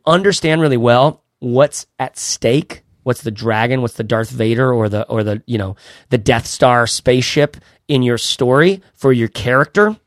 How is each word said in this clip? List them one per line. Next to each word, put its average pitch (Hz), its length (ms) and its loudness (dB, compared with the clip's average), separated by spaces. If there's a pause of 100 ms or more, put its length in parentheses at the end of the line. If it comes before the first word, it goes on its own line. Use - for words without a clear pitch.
understand 165 560 2
really 139 160 2
well 120 460 2 (160)
what's 127 480 0 (100)
at 131 200 -8
stake, - 680 -4 (180)
what's 127 200 -4
the 113 100 -8
dragon, 113 500 -2
what's 120 140 -6
the 113 80 -8
Darth 110 260 -4
Vader 120 420 0
or 113 160 0
the, 104 200 -4
or 113 160 -2
the, 104 240 -6
you 120 100 -4
know, 98 180 -6 (340)
the 127 100 0
Death 117 260 -2
Star 120 400 2
spaceship 127 720 0 (300)
in 131 160 0
your 120 160 0
story 156 600 2 (120)
for - 180 0
your 117 180 0
character 170 680 0 (120)